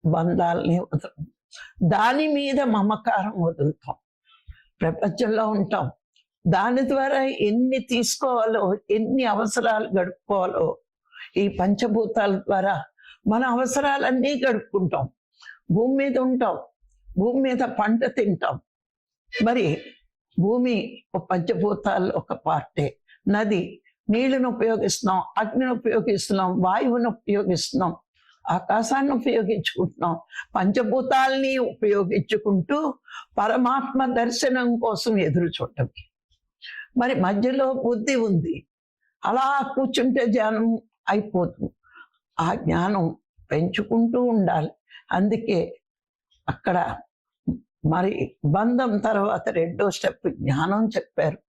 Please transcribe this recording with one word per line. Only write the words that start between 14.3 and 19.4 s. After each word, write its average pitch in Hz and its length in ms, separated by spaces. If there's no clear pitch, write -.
గడుపుకుంటాం. 196 640
భూమి 233 280
మీద 277 220
ఉంటాం, 254 360
భూమి 240 320
మీద 254 220
పంట 226 260
తింటాం. 196 380
మరి 226 320